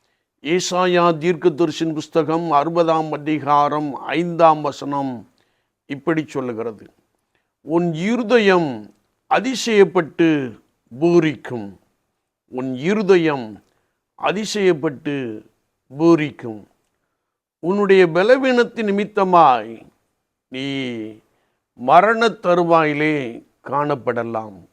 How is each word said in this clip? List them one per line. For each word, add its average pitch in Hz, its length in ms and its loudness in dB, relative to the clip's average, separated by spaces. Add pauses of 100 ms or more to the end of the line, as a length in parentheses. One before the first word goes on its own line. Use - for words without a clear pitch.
(420)
ஏசாயா 175 640 0 (120)
தீர்க்கதரிசியின் 165 760 0
புஸ்தகம் 160 600 -2
அறுபதாம் 160 580 0
அதிகாரம் 147 840 0
ஐந்தாம் 160 680 0
வசனம் 139 680 -8 (580)
இப்படி 151 400 -4
சொல்லுகிறது, 113 600 -8 (760)
"உன் 170 340 -2
இருதயம் 185 1000 0 (400)
அதிசயப்பட்டு 170 1200 2 (420)
பூரிக்கும், 131 800 -2 (680)
உன் 131 260 -6
இருதயம் 160 880 0 (600)
அதிசயப்பட்டு 147 1200 -2 (560)
பூரிக்கும்." 147 640 0 (920)
உன்னுடைய 190 480 4
பலவீனத்தின் 233 840 2
நிமித்தமாய் 175 960 2 (640)
நீ 131 180 -10 (1080)
மரண 196 540 4
தருவாயிலே 156 1120 0 (220)
காணப்படலாம். 117 880 -4 (180)